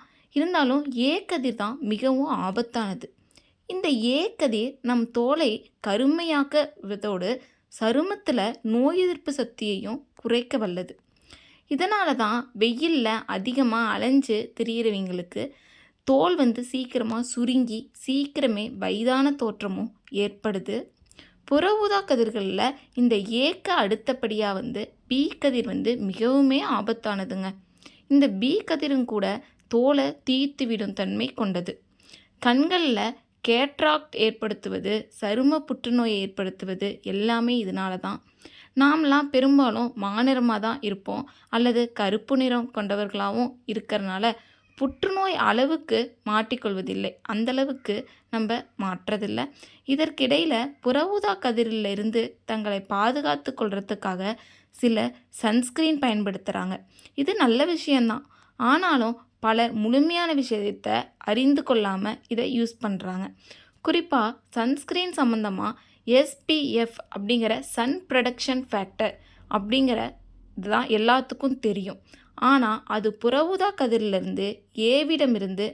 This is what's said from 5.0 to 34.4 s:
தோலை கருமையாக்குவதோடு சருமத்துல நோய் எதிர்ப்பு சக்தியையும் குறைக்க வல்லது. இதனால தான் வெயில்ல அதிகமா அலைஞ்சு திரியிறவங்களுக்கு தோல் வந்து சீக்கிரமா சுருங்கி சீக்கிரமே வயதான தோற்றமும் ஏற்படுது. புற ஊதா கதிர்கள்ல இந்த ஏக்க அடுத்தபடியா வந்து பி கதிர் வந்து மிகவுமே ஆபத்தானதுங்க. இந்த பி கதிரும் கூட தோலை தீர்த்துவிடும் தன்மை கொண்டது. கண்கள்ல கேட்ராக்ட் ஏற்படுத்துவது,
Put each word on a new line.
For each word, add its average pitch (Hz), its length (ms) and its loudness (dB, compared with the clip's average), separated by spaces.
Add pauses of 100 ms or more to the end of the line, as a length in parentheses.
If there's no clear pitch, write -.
தோலை 269 380 2 (720)
கருமையாக்குவதோடு 277 1080 -2 (440)
சருமத்துல 294 680 0 (240)
நோய் 254 360 2
எதிர்ப்பு 359 320 0
சக்தியையும் 214 680 -4 (160)
குறைக்க 240 420 -2
வல்லது. 180 360 -4 (800)
இதனால 370 440 0
தான் 226 240 0 (200)
வெயில்ல 240 480 2 (180)
அதிகமா 233 600 0
அலைஞ்சு 226 500 2 (160)
திரியிறவங்களுக்கு 202 880 -2 (640)
தோல் 302 280 4
வந்து 247 280 2
சீக்கிரமா 240 580 -4
சுருங்கி 240 580 0 (180)
சீக்கிரமே 269 680 -2 (120)
வயதான 233 540 0
தோற்றமும் 208 580 -4 (240)
ஏற்படுது. 202 640 -2 (680)
புற 320 320 4
ஊதா 415 220 2
கதிர்கள்ல 226 640 0 (320)
இந்த 240 220 4 (200)
ஏக்க 285 400 0
அடுத்தபடியா 220 800 0
வந்து 175 280 -6 (240)
பி 262 160 0 (160)
கதிர் 254 300 0
வந்து 190 300 -2
மிகவுமே 247 720 2
ஆபத்தானதுங்க. 202 800 -4 (600)
இந்த 277 240 8
பி 226 200 0 (100)
கதிரும் 277 420 0
கூட 214 200 -2 (460)
தோலை 269 360 4 (160)
தீர்த்துவிடும் 254 720 -2
தன்மை 202 360 -4
கொண்டது. 180 440 -4 (680)
கண்கள்ல 285 580 2 (440)
கேட்ராக்ட் 285 720 0
ஏற்படுத்துவது, 208 800 -2 (180)